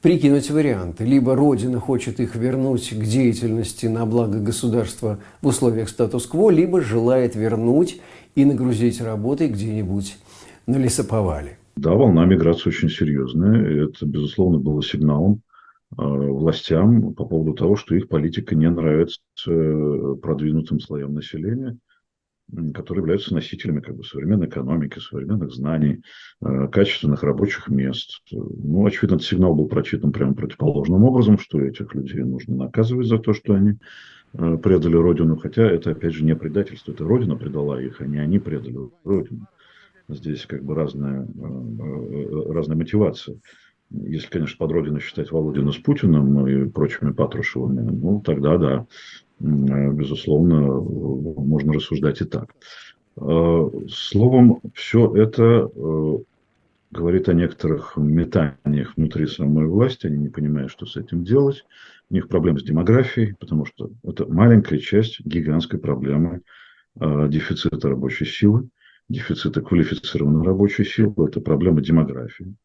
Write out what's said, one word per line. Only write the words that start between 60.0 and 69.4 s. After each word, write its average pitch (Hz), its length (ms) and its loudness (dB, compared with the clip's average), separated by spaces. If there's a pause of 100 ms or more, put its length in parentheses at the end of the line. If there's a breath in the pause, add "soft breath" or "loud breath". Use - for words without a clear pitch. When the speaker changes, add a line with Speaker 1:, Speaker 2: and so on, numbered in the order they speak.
Speaker 2:
они 73 120 -2
не 73 100 -4
понимают, 73 420 -4
что - 160 -14
с - 100 -14
этим 87 280 -6
делать. 139 400 2 (460 soft breath)
У - 40 -4
них - 140 -2
проблемы 82 320 0
с - 20 -14
демографией, 101 760 2
потому 76 260 -4
что - 260 -14 (120)
это - 240 -6
маленькая 101 520 6
часть 110 460 0
гигантской 76 540 -2
проблемы, 73 640 -2 (580 soft breath)
э, 76 280 0
дефицита 78 600 -2
рабочей 65 380 -4
силы, 107 420 2 (400 soft breath)
дефицита - 520 -4